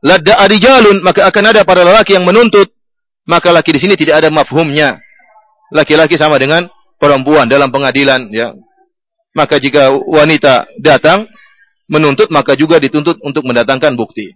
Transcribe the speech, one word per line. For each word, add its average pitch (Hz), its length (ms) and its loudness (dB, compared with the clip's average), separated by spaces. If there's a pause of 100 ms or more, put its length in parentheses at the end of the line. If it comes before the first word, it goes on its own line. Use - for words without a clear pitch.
"Ladda'a 185 400 2
rijalun," 214 560 4
maka 185 240 0
akan 196 240 0
ada 214 160 2
para 180 160 2
lelaki 196 320 2
yang 185 80 0
menuntut. 202 480 2 (560)
Maka - 240 -2
laki 165 240 0
di 135 80 -2
sini 190 160 0
tidak 156 240 0
ada 160 80 2
mafhumnya. 147 720 -4 (720)
Laki-laki 151 480 0
sama 151 160 0
dengan 160 320 -4 (320)
perempuan 139 480 0
dalam 135 240 0
pengadilan, 135 560 -2
ya. 110 240 -8 (800)
Maka 151 240 -2
jika 135 320 0
wanita 147 880 0
datang 156 480 0 (640)
menuntut, 147 400 0
maka 143 240 -2
juga 156 240 0
dituntut 151 480 -2
untuk 143 160 -6
mendatangkan 127 560 -4
bukti. 107 380 -10